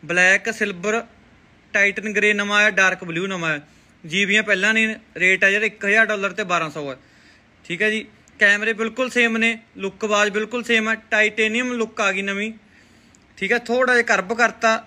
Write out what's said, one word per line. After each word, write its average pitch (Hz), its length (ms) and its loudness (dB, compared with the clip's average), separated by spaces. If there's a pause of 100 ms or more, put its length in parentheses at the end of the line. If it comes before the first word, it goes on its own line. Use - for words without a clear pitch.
ਬਲੈਕ, 185 480 2
ਸਿਲਵਰ, 208 500 -4 (720)
ਟਾਈਟਨ 202 400 0
ਗ੍ਰੇ 208 200 2
ਨਵਾਂ 208 260 0
ਆਇਆ, 208 100 4
ਡਾਰਕ 190 340 2
ਬਲੂ 170 240 -6
ਨਵਾਂ 175 220 -4
ਆਇਆ। 147 120 -4 (420)
ਜੀ 175 220 0
ਬੀਆਂ 208 180 2
ਪਹਿਲਾਂ 202 300 2
ਨੇ, 220 220 2 (220)
ਰੇਟ 185 260 2
ਆ 196 60 6
ਜਿਹੜਾ 208 160 0
ਇੱਕ 208 200 -6
ਹਜ਼ਾਰ 214 200 4
ਡਾਲਰ 196 280 -4
ਤੇ 214 100 -6
ਬਾਰਾਂ 170 260 -2
ਸੌ 147 200 -10
ਆ, 131 60 -10 (680)
ਠੀਕ 175 160 -6
ਹੈ 214 80 2
ਜੀ। 214 160 -4 (340)
ਕੈਮਰੇ 208 340 2
ਬਿਲਕੁਲ 226 360 -4
ਸੇਮ 233 280 2
ਨੇ, 226 200 0 (200)
ਲੁੱਕ 190 280 -8
ਵਾਜ 208 240 2
ਬਿਲਕੁਲ 214 340 -4
ਸੇਮ 226 260 0
ਆ, 220 60 0 (160)
ਟਾਈਟੇਨੀਅਮ 220 640 0
ਲੁੱਕ 226 280 -4
ਆ 196 100 2
ਗਈ 190 100 -4
ਨਵੀਂ, 196 300 -6 (840)
ਠੀਕ 190 140 -2
ਹੈ। 240 80 2
ਥੋੜ੍ਹਾ 247 340 0
ਜਿਹਾ 233 120 4
ਕਰਵ 202 300 0
ਕਰਤਾ 226 520 2